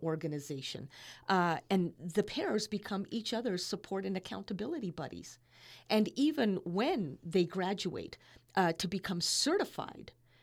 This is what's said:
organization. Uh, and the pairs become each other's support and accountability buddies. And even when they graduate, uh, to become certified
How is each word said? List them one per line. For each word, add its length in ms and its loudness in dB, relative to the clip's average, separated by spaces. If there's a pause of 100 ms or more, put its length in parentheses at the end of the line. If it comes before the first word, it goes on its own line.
organization. 880 -4 (400)
Uh, 300 4 (100)
and 300 4
the 240 0
pairs 440 0
become 440 -4
each 200 -4
other's 320 -2
support 400 -4
and 140 -2
accountability 720 -4
buddies. 480 -10 (540)
And 240 6
even 480 4
when 600 0
they 220 6
graduate, 720 -4 (380)
uh, 180 6
to 140 -2
become 340 -2
certified 880 0 (320)